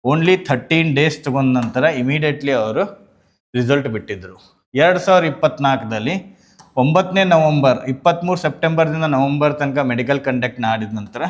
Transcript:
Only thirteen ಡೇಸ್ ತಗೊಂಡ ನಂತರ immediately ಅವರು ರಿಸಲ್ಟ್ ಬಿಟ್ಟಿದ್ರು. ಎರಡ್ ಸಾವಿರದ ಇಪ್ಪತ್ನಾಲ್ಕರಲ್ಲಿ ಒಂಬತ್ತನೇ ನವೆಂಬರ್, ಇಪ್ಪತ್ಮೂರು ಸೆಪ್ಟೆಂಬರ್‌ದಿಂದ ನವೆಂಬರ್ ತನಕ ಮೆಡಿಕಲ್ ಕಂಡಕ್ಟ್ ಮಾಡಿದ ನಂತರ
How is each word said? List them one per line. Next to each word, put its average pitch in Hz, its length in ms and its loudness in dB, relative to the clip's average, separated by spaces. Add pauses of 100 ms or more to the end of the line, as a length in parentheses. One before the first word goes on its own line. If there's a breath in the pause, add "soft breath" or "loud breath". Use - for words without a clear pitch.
Only 165 300 2
thirteen 160 580 0
ಡೇಸ್ 151 280 0
ತಗೊಂಡ 131 340 0
ನಂತರ 123 280 0 (140)
immediately 143 520 -2
ಅವರು 123 600 -2 (420)
ರಿಸಲ್ಟ್ 131 320 0
ಬಿಟ್ಟಿದ್ರು. 95 880 -12
ಎರಡ್ 180 240 4
ಸಾವಿರದ 180 280 2
ಇಪ್ಪತ್ನಾಲ್ಕರಲ್ಲಿ 135 1080 -2 (380 loud breath)
ಒಂಬತ್ತನೇ 185 480 2
ನವೆಂಬರ್, 151 640 2
ಇಪ್ಪತ್ಮೂರು 175 520 0
ಸೆಪ್ಟೆಂಬರ್‌ದಿಂದ 160 640 -2
ನವೆಂಬರ್ 143 560 0
ತನಕ 139 200 -2
ಮೆಡಿಕಲ್ 127 400 0
ಕಂಡಕ್ಟ್ 123 400 -4
ಮಾಡಿದ 110 340 -2
ನಂತರ 104 360 -8